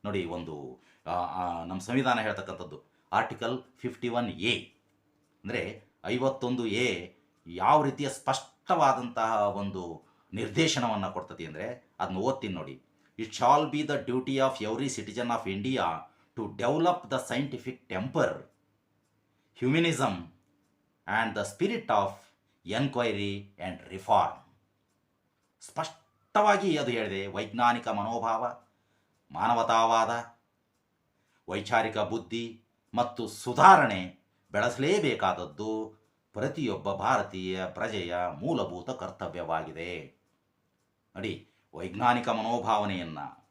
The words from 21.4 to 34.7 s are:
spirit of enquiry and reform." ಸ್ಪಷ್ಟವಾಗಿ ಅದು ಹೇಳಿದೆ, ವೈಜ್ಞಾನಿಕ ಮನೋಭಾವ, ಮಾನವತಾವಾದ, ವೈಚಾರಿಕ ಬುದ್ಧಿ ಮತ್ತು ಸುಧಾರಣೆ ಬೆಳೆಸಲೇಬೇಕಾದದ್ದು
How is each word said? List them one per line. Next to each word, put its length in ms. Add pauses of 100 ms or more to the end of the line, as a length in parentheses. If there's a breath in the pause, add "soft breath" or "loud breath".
spirit 420
of 220 (680)
enquiry 680 (240)
and 260
reform." 380 (1300)
ಸ್ಪಷ್ಟವಾಗಿ 1160
ಅದು 140
ಹೇಳಿದೆ, 360
ವೈಜ್ಞಾನಿಕ 640
ಮನೋಭಾವ, 680 (720)
ಮಾನವತಾವಾದ, 960 (1200)
ವೈಚಾರಿಕ 500
ಬುದ್ಧಿ 640 (320)
ಮತ್ತು 340
ಸುಧಾರಣೆ 920 (320)
ಬೆಳೆಸಲೇಬೇಕಾದದ್ದು 1500 (300)